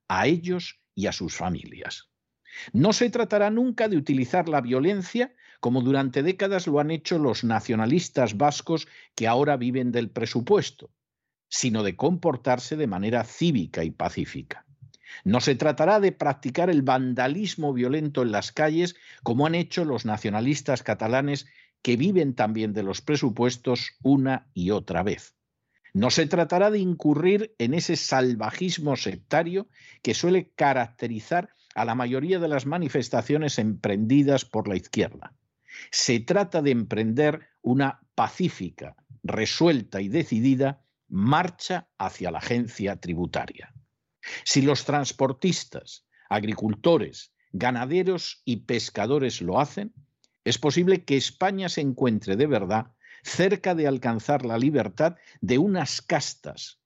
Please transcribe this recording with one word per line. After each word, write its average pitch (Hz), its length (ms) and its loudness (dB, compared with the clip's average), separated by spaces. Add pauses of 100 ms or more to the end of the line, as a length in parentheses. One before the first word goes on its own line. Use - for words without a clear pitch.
a 95 200 2
ellos 175 520 -2 (140)
y 95 140 -2
a - 40 -2
sus 85 240 -8
familias. - 760 -8 (600)
No 208 220 4
se 240 160 2
tratará 214 400 2
nunca 233 400 0
de 185 80 2
utilizar 151 500 0
la 147 140 2
violencia 180 720 0 (260)
como 127 220 0
durante 135 420 2
décadas 185 440 0
lo 147 120 2
han 151 120 2
hecho 165 260 -2
los 135 260 0
nacionalistas 113 920 0
vascos 151 500 0 (260)
que 113 140 -2
ahora 135 300 2
viven 123 340 -2
del 117 180 -2
presupuesto, 123 800 -2 (580)
sino 110 340 0
de 95 140 -2
comportarse 147 800 -2
de 151 100 0
manera 110 380 -2
cívica 123 580 -2
y 82 80 -4
pacífica. - 720 -8 (600)
No 117 160 4
se 143 140 2
tratará 151 440 4
de 190 140 2
practicar 147 560 -2
el 156 120 4
vandalismo 131 920 0
violento 135 480 -2
en 117 100 0
las 101 220 -2
calles 160 420 0 (260)
como 127 260 2
han 165 80 0
hecho 170 280 -2
los 131 220 -2
nacionalistas 113 760 -2
catalanes 131 640 -2 (340)
que 123 160 0
viven 151 380 2
también 110 360 0
de 104 120 -2
los 95 180 -4
presupuestos 123 1000 0
una 131 520 2
y 90 180 -2
otra 92 320 -2
vez. - 320 -6 (580)
No 110 160 2
se 160 160 2
tratará 180 460 2
de 214 80 2
incurrir 180 800 2
en 120 160 0
ese 170 240 -2
salvajismo 131 1000 0
sectario 165 720 -2 (340)
que 113 120 0
suele 180 420 0
caracterizar 127 920 -2 (240)
a 113 120 -2
la 117 100 -2
mayoría 131 440 -2
de 170 80 -2
las 139 180 -2
manifestaciones 143 960 -2
emprendidas 110 840 2
por 107 220 -4
la 95 100 -2
izquierda. - 560 -4 (580)
Se 117 300 0
trata 180 400 0
de 143 100 4
emprender 117 800 0 (120)
una 135 380 0 (160)
pacífica, - 800 -4 (280)
resuelta 110 760 0
y 98 80 -4
decidida 135 760 2 (280)
marcha 156 880 0
hacia 92 340 -6
la 80 60 -6
agencia 113 580 -4
tributaria. - 760 -6 (720)
Si - 160 2
los 135 240 2
transportistas, - 1200 -2 (240)
agricultores, 107 1040 0 (180)
ganaderos 143 960 -2
y 120 120 -2
pescadores 117 840 -2
lo 90 180 0
hacen, 175 340 -4 (520)
es 117 120 0
posible 175 460 2
que 139 140 2
España 190 500 -2
se - 140 -4
encuentre 120 560 0
de 147 100 4
verdad 107 460 0 (280)
cerca 190 540 0
de 156 120 2
alcanzar 127 580 0
la 113 120 -2
libertad 139 600 0 (240)
de 123 160 2
unas 180 440 0
castas - 840 -6